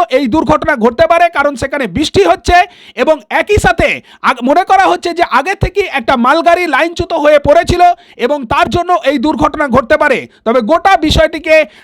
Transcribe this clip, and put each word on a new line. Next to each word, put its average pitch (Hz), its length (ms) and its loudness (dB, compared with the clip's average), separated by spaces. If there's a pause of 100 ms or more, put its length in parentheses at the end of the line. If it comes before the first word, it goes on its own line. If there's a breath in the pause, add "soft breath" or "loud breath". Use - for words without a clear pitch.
এই 277 180 0
দুর্ঘটনা 302 480 0
ঘটতে 240 320 0
পারে, 339 220 2
কারণ 294 260 -2
সেখানে 277 320 -6
বৃষ্টি 269 360 -2
হচ্ছে 349 340 0 (380 loud breath)
এবং 311 200 0 (140)
একই 330 360 0
সাথে 359 220 0 (340 soft breath)
আগ-, 247 220 -2
মনে 302 200 2
করা 381 280 2
হচ্ছে 349 220 -4
যে 339 100 -2 (160)
আগে 311 160 -2
থেকেই 381 320 -4 (120)
একটা 247 180 -2
মালগাড়ি 320 500 2
লাইনচ্যুত 330 460 -2
হয়ে 302 260 2
পড়েছিল 339 420 2 (360 soft breath)
এবং 247 280 -2
তার 294 240 0
জন্য 349 220 -2 (140)
এই 285 140 0
দুর্ঘটনা 302 480 -2
ঘটতে 262 300 0
পারে। 285 220 0 (240 soft breath)
তবে 233 180 0
গোটা 339 360 2
বিষয়টিকে 311 580 0 (280 soft breath)